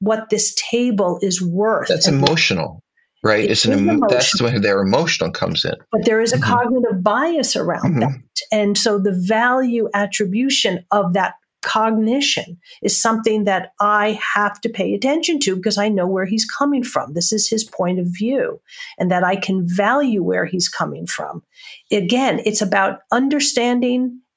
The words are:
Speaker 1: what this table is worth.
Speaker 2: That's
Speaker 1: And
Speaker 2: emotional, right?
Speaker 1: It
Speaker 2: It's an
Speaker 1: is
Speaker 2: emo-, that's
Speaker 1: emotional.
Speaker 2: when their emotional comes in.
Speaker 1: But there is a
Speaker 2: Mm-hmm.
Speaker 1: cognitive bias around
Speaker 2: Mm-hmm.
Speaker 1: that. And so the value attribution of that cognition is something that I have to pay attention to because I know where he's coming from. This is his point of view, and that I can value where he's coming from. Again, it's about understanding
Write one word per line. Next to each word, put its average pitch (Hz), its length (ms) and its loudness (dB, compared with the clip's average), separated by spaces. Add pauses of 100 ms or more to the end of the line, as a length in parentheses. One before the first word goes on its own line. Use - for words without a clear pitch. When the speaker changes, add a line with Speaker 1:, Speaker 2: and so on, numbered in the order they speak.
Speaker 1:
what 220 300 0
this - 240 0 (160)
table 202 520 2
is 185 200 0
worth. 190 460 0
Speaker 2:
That's 170 180 2
Speaker 1:
And 139 180 4
Speaker 2:
emotional, 120 580 0 (420)
right? 107 200 4
Speaker 1:
It 104 60 2
Speaker 2:
It's 110 140 2
an 110 80 2
Speaker 1:
is - 80 2
Speaker 2:
emo-, 110 280 2
that's - 260 2
Speaker 1:
emotional. 120 180 0
Speaker 2:
when 104 100 0
their 101 180 2
emotional 107 500 0
comes 87 340 -4
in. - 100 -4 (180)
Speaker 1:
But 220 120 0
there 220 160 2
is 226 120 0
a 254 40 2
Speaker 2:
Mm-hmm. - 160 0
Speaker 1:
cognitive 240 500 0
bias 254 540 0
around 170 260 -2 (140)
Speaker 2:
Mm-hmm. 117 40 0
Speaker 1:
that. 135 180 -2 (340)
And 208 260 2
so 208 200 2
the 202 140 0
value 233 800 0
attribution 202 1000 0
of 185 240 2
that 190 200 0 (280)
cognition 220 920 0 (260)
is 208 140 0
something 220 460 0
that 185 380 -2
I 208 380 2 (160)
have 208 260 0
to - 80 -4
pay 196 260 -2
attention 285 460 0
to 190 160 0
because 190 200 -2
I 208 120 2
know 190 180 2
where 190 180 0
he's 208 240 0
coming 277 360 0
from. 143 300 -4
This 170 180 -2
is 208 160 0
his 220 160 -2
point 180 340 -2
of 175 80 -2
view, 208 540 -2 (360)
and 185 140 0
that 180 140 2
I 185 100 2
can 190 320 -2
value 208 560 0
where 185 240 0
he's 175 220 -2
coming 160 380 -6
from. - 360 -8 (480)
Again, 214 540 0
it's 214 180 0
about 196 380 0 (100)
understanding 247 1120 0 (160)